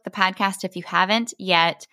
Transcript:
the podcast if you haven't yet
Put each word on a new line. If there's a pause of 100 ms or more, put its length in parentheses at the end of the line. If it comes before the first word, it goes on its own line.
the
podcast
if
you
haven't
yet